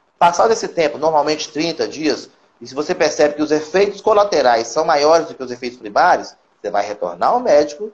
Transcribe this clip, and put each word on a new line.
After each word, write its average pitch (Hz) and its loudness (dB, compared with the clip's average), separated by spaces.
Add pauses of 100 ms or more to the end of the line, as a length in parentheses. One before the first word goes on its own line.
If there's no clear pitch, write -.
(180)
Passado 185 4
esse 220 -2
tempo, 156 -2
normalmente 151 0
trinta 156 -4
dias, 123 -4 (280)
e 117 -18
se 120 -18
você 151 -4
percebe 151 0
que 151 -4
os 151 -2
efeitos 190 0
colaterais 156 2
são 156 -2
maiores 156 4
do 131 -14
que 131 -12
os 123 -10
efeitos 123 -10
primários, 127 0 (240)
você 104 -8
vai 101 -2
retornar 104 -4
ao 247 0
médico 208 0